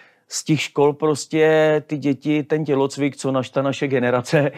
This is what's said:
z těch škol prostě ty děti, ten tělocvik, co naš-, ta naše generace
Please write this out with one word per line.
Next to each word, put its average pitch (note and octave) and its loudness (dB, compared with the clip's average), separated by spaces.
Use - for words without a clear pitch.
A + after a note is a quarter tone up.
z - -8
těch D#3 0
škol D3 2
prostě D#3 2
ty D3+ -6
děti, D3 -2
ten D#3 -2
tělocvik, C3+ -2
co C3+ -4
naš-, C3 -2
ta C3+ -2
naše C#3 -2
generace B2+ 0